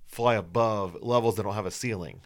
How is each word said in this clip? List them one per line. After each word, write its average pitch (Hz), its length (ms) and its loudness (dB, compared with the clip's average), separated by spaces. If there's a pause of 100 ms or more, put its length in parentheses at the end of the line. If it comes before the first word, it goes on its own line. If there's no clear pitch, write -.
fly 117 300 2
above 101 680 0
levels 117 360 2
that 107 60 0
don't 101 120 -2
have 104 100 -2
a 92 60 -6
ceiling. 92 540 -6